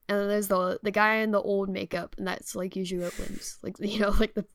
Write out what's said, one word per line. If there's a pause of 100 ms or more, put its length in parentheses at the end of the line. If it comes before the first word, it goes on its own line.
and
then
there's
the,
the
guy
in
the
old
makeup,
and
that's,
like,
usually
what
wins.
Like,
<laughs>
you
know,
like,
the,